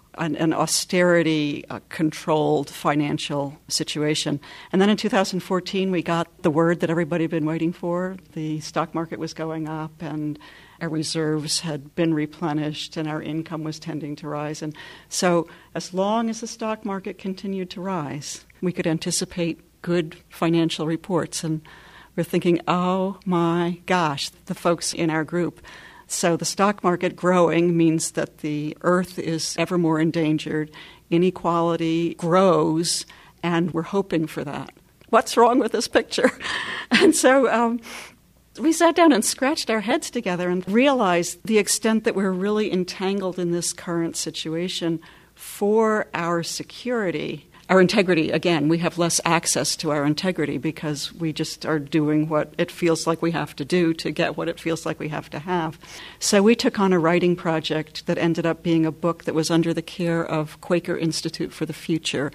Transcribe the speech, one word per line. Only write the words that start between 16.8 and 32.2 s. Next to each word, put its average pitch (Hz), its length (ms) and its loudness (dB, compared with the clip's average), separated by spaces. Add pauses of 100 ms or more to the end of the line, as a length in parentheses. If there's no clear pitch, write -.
market 196 320 -6
continued 190 540 -6
to 185 100 -12
rise, 151 640 -8 (160)
we 180 100 0
could 175 160 -2
anticipate 170 720 -2 (220)
good 175 340 -2 (140)
financial 165 560 0
reports. 160 580 -2
And 160 180 -2 (540)
we're 175 80 -2
thinking, 175 440 2
"Oh 185 580 0
my 170 600 0
gosh, 160 440 0 (160)
the 180 100 -8
folks - 380 0
in 165 160 0
our 156 140 0
group." 165 380 -4 (460)
So 170 280 0
the 165 100 -4
stock 202 380 0
market 180 320 0
growing 175 640 4
means 160 340 2
that - 280 -6
the 147 420 -4
earth 180 380 0
is 160 400 -4
ever 175 180 0
more 160 220 2
endangered, 156 720 0 (380)
inequality 170 1080 2
grows, 165 920 2 (380)